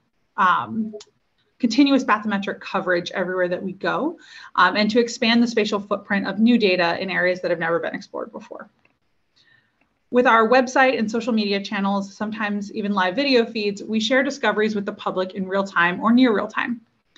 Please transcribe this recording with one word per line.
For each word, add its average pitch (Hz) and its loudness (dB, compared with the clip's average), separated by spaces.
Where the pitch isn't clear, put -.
um, 202 0
continuous 277 4
bathymetric 208 -2
coverage 180 -2
everywhere 180 -2
that 180 -4
we 190 -8
go, 190 -4
um, 185 4
and 214 2
to 233 2
expand 233 2
the 233 0
spatial 214 -2
footprint 196 -4
of 190 -6
new 233 6
data 180 2
in 190 -6
areas 180 0
that 175 -2
have 170 -2
never 165 0
been 160 -6
explored - -10
before. - -16
With 247 4
our 226 6
website 262 4
and 214 -2
social 233 -4
media 202 0
channels, 196 -4
sometimes 208 -6
even 208 -4
live 185 0
video 247 4
feeds, 208 -4
we 220 -2
share 262 2
discoveries 214 0
with 202 -4
the 214 -8
public 190 -6
in 190 -6
real 196 -2
time 180 0
or 214 2
near 240 4
real 196 -2
time. - -6